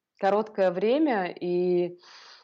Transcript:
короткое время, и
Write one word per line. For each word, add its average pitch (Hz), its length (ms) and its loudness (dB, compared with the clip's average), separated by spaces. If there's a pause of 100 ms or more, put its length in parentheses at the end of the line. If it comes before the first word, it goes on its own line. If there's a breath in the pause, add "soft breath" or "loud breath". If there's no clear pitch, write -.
(180)
короткое 202 540 0
время, 214 600 0
и 180 680 -2 (440 loud breath)